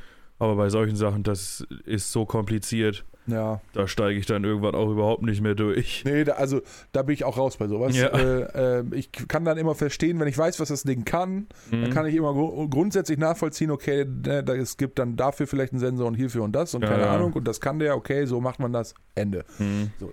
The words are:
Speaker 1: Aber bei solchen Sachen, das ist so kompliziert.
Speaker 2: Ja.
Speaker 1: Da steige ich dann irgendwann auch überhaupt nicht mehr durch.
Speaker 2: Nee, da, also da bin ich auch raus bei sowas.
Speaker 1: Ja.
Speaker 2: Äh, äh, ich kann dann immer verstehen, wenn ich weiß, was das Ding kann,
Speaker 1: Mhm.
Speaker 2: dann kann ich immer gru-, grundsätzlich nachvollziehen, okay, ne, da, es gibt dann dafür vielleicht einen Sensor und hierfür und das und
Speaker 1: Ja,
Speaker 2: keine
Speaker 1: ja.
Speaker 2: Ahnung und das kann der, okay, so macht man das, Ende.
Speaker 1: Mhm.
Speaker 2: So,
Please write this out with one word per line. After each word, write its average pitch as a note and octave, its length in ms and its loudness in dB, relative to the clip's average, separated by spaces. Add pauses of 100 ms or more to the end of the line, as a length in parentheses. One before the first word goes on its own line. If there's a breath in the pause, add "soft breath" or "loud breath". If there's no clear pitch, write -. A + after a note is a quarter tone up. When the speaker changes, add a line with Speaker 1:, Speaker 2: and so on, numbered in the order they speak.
(380 loud breath)
Speaker 1:
Aber A2 180 2
bei G2+ 140 4
solchen G#2+ 260 2
Sachen, G#2 280 0
das G2 440 -4 (160)
ist - 300 -4
so A2+ 120 2
kompliziert. G#2+ 800 0 (240)
Speaker 2:
Ja. A2 340 -2 (120)
Speaker 1:
Da G2 140 0
steige G#2 300 0
ich G2 80 -2
dann G#2 180 0
irgendwann G#2 300 0
auch G#2+ 160 0
überhaupt G#2+ 320 2
nicht G#2+ 200 0
mehr G#2+ 120 2
durch. G#2 500 0
Speaker 2:
Nee, C#3+ 200 2
da, C#3+ 100 2
also C3+ 280 0 (320 loud breath)
da C3+ 100 2
bin C#3+ 100 0
ich C3+ 120 -2
auch A#2+ 120 -2
raus C3 200 0
bei G#2+ 100 -2
sowas. A#2+ 280 0
Speaker 1:
Ja. B2+ 120 4
Speaker 2:
Äh, B2+ 720 2
äh, A#2+ 60 -4 (100)
ich C3+ 160 -6
kann - 340 -4
dann D#3 140 2
immer D#3+ 160 0
verstehen, D#3+ 440 0
wenn D3+ 80 2
ich B2+ 100 0
weiß, E3 220 2
was D#3 100 -2
das C#3+ 140 -2
Ding B2 220 0
kann, F#3+ 420 -2 (220 loud breath)
Speaker 1:
Mhm. A#2 120 0
Speaker 2:
dann A#2+ 100 0
kann D#3 160 2
ich D#3 80 2
immer D3+ 180 2
gru-, D3+ 360 0
grundsätzlich D#3+ 500 2
nachvollziehen, D#3+ 500 0
okay, C#3+ 360 0
ne, C3+ 380 -2
da, C3 120 0
es B2+ 220 -4
gibt C3+ 200 -2
dann A#2+ 180 0
dafür C#3 300 0
vielleicht C3+ 280 -2
einen B2+ 60 -2
Sensor B2 280 0
und A#2 80 0
hierfür A#2+ 260 0
und G#2+ 120 0
das D#3+ 200 0
und B2 80 -2
Speaker 1:
Ja, G#2+ 80 2
Speaker 2:
keine G#2 140 4
Speaker 1:
ja. G2+ 100 4
Speaker 2:
Ahnung G#2 200 2
und A#2 140 -2
das A2+ 140 -4
kann C#3 160 -2
der, D3 200 2
okay, C#3 280 0
so B2 160 0
macht B2+ 180 -4
man A#2+ 140 0
das, A#2 220 -2 (180)
Ende. G2 320 -2 (140)
Speaker 1:
Mhm. G#2 400 0
Speaker 2:
So, G2 140 -10